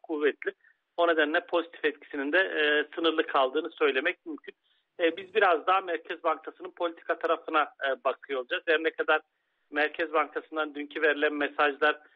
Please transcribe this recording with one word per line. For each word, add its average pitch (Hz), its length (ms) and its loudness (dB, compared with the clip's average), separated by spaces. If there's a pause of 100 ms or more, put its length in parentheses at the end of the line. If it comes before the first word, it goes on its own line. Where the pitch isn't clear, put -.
kuvvetli. 151 500 -2 (440)
O 170 120 4
nedenle 160 320 2
pozitif - 440 -4
etkisinin 147 480 -4
de, 175 60 4
e, 151 560 0
sınırlı 160 320 0
kaldığını 147 440 0
söylemek 147 560 -2
mümkün. 151 280 -14 (460)
E, 165 160 2
biz 190 180 -16
biraz 180 320 2
daha 185 140 4
Merkez 170 440 -8
Bankası'nın 165 460 -4
politika 170 480 -6
tarafına, 160 440 0
e, 135 420 -4
bakıyor 131 360 -4
olacağız. 165 260 -6
Her 160 160 2
ne 160 80 0
kadar 151 300 0 (500)
Merkez 151 420 -2
Bankası'ndan 151 640 -2
dünkü 147 280 -6
verilen 151 320 2
mesajlar, 147 640 0 (180)